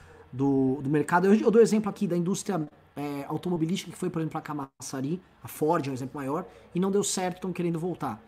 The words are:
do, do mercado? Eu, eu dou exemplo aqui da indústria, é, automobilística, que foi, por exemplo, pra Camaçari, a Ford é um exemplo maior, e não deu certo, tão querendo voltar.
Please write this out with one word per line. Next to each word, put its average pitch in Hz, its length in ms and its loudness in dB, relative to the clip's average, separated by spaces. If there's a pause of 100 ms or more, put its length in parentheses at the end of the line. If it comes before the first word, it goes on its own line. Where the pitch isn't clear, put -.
(320)
do, 135 480 2
do 135 120 -4
mercado? 156 340 2
Eu, 196 80 6
eu 226 160 4
dou 214 100 8
exemplo 214 300 6
aqui 196 160 -4
da 170 100 0
indústria, 175 520 -2 (280)
é, 143 320 -8
automobilística, 175 640 -2
que - 80 -14
foi, 175 140 -4
por 165 80 -4
exemplo, 160 140 -4
pra 160 80 -6
Camaçari, 143 800 -6 (220)
a 127 60 -14
Ford 156 400 0
é - 20 -4
um 139 40 -4
exemplo 135 280 -8
maior, 147 240 -4 (300)
e 175 40 0
não 196 120 2
deu 196 120 4
certo, 180 380 -2
tão 185 100 -4
querendo 170 280 -2
voltar. 156 480 -6